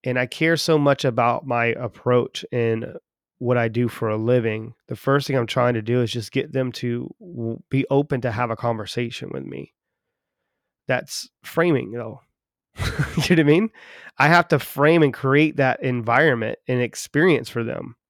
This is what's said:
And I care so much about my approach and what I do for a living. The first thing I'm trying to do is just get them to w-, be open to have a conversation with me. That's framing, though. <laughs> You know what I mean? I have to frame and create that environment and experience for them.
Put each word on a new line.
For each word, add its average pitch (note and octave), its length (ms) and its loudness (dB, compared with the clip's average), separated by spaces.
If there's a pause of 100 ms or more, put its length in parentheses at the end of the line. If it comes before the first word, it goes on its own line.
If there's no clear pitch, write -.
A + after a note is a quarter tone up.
And B2+ 160 -2
I B2+ 80 0
care E3 300 0
so D#3 220 2
much C#3+ 260 2
about A#2+ 420 0
my A#2+ 200 0
approach A#2+ 840 0
and A#2 440 -2 (420)
what B2 180 0
I A#2 120 2
do A#2 200 0
for A2 200 -4
a G#2+ 80 -2
living. A2+ 580 0 (140)
The - 80 -8
first C#3 300 0
thing C3+ 100 -2
I'm A#2+ 100 0
trying B2 280 0
to A2 80 -2
do A#2+ 200 0
is A2+ 100 -2
just A2+ 200 -8
get C3+ 200 -2
them C3 200 -2
to A#2+ 360 -6 (120)
w-, A#2+ 500 -8
be C3+ 200 0
open C#3 320 2
to B2 80 -2
have A2+ 200 -2
a A2+ 60 -4
conversation A#2 760 -6
with C2+ 120 -8
me. - 280 -12 (1120)
That's - 420 -4 (140)
framing, D#3+ 500 0
though. A2+ 280 -10 (560)
<laughs> - 40 -16 (360)
You E3+ 200 2
know - 0 -
what D#3+ 40 4
I - 40 4
mean? E3+ 260 4 (480)
I C#3 100 4
have E3+ 200 4
to D3+ 100 2
frame D3+ 440 2
and C#3 120 4
create C#3+ 420 2
that C3 260 0
environment B2 760 0 (100)
and B2+ 120 0
experience C#3 680 0
for A#2 160 -4
them. A#2 320 -8 (140)